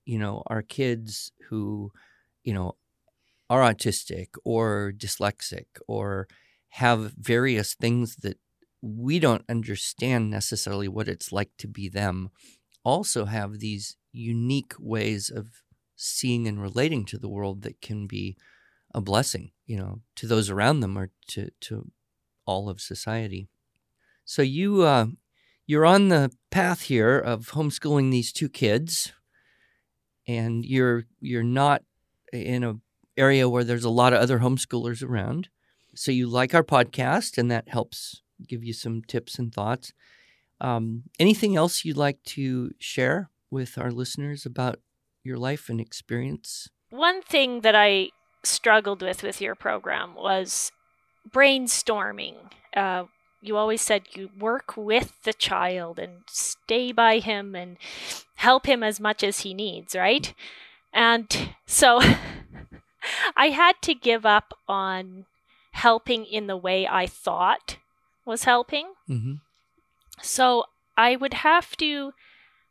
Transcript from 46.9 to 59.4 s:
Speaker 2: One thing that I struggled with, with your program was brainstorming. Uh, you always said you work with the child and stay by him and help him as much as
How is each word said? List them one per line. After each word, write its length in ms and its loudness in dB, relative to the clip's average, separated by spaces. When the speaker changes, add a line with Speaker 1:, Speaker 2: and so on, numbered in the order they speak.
Speaker 2:
One 320 -2
thing 400 0
that 120 6
I 360 4
struggled 580 2
with, 200 -6
with 180 -8
your 140 -4
program 600 -6
was 560 -2
brainstorming. 1080 0
Uh, 280 0
you 160 -4
always 240 0
said 220 0
you 240 -14
work 380 -4
with 480 0
the 80 0
child 680 -4
and 200 -12
stay 640 -4
by 260 6
him 360 -6
and 220 -14
help 300 4
him 160 2
as 180 0
much 220 -2
as 180 0